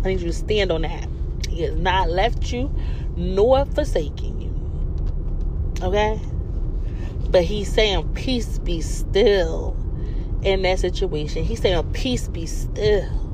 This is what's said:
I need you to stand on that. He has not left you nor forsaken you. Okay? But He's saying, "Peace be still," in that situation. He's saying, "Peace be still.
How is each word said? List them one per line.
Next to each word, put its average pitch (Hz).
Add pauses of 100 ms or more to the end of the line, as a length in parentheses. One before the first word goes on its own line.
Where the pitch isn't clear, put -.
I 190
need 185
you 170
to 165
stand 196
on 160
that. 151 (400)
He -
has -
not 180
left 196
you 247 (420)
nor 202
forsaken -
you. - (1300)
Okay? 208 (1080)
But 180
He's 208
saying, 190
"Peace -
be 165
still," - (680)
in 196
that 180
situation. 160
He's 220
saying, 180 (100)
"Peace -
be 170
still. 208 (260)